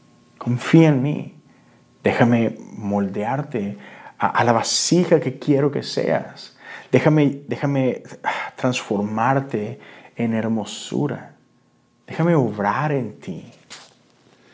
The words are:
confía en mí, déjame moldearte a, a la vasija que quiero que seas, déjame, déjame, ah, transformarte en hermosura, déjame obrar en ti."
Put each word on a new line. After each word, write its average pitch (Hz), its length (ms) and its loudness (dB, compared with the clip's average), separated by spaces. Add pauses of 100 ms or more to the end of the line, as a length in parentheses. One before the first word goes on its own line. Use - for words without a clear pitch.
(380)
confía 156 500 6
en 135 140 4
mí, - 320 -4 (680)
déjame 117 540 2 (200)
moldearte 104 1000 -4 (400)
a, 104 100 0
a - 160 0
la 120 80 4
vasija 165 680 2
que - 180 -6
quiero 143 320 2
que - 120 -4
seas, - 760 -4 (340)
déjame, 151 580 4
déjame, 131 540 -2 (200)
ah, - 340 -6
transformarte 113 1200 -2 (360)
en 113 180 -2
hermosura, 110 1000 -4 (720)
déjame 170 280 0
obrar 113 580 0
en 123 260 -4
ti." 90 340 -12 (1000)